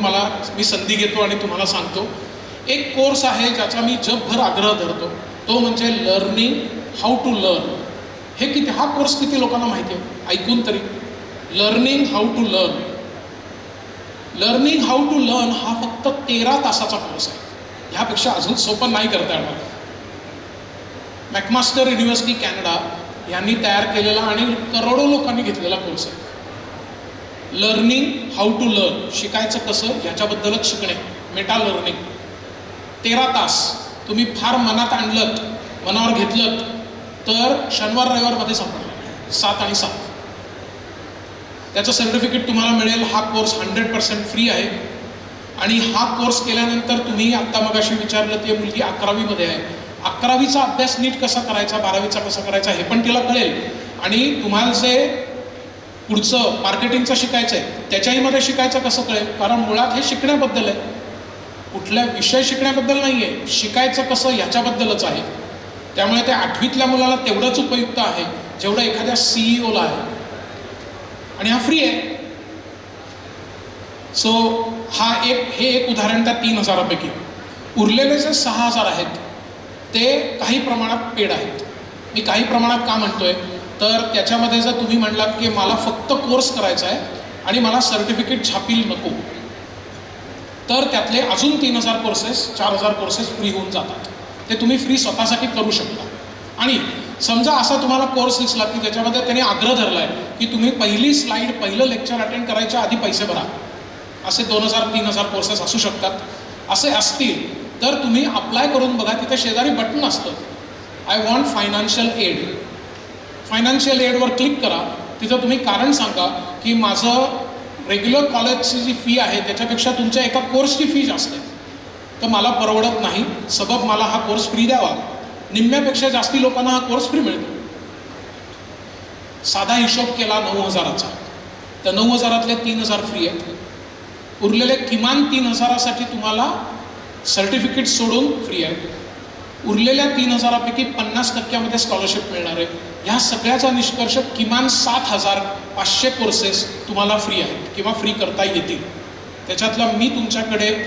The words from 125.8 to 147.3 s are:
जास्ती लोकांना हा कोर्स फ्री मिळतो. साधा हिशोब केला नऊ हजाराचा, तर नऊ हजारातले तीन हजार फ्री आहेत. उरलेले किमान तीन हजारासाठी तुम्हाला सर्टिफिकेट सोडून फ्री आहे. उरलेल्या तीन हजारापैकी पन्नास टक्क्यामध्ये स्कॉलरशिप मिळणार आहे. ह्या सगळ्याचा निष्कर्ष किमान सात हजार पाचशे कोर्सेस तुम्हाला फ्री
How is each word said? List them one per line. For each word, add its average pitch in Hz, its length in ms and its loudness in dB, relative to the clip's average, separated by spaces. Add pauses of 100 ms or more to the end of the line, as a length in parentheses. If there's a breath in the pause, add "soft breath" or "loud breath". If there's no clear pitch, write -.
जास्ती 247 320 2
लोकांना 254 280 4
हा 254 100 4
कोर्स 254 300 0
फ्री 311 100 2
मिळतो. - 320 -2 (1900)
साधा 196 300 2
हिशोब 240 300 4
केला 233 340 0
नऊ 196 220 0
हजाराचा, 185 480 0 (760)
तर 190 60 4
नऊ 220 180 4
हजारातले 226 460 2
तीन 226 240 -2
हजार 208 220 0
फ्री 170 260 -2
आहेत. 170 120 -4 (1040)
उरलेले 240 320 4
किमान 254 480 2
तीन 269 220 2
हजारासाठी 240 580 2
तुम्हाला 226 480 0 (760)
सर्टिफिकेट 233 640 2
सोडून 240 580 2
फ्री 180 180 -2
आहे. 165 120 -2 (920)
उरलेल्या 247 360 4
तीन 247 260 2
हजारापैकी 240 520 2
पन्नास 226 520 -2
टक्क्यामध्ये 226 440 -2
स्कॉलरशिप 196 520 -2
मिळणार 170 260 -4
आहे. 170 80 0 (400)
ह्या 220 140 2
सगळ्याचा 247 520 2
निष्कर्ष 240 460 0
किमान 247 500 2
सात 254 380 2
हजार 196 340 2 (380)
पाचशे 196 320 2
कोर्सेस 214 800 0
तुम्हाला 202 300 2
फ्री 202 240 0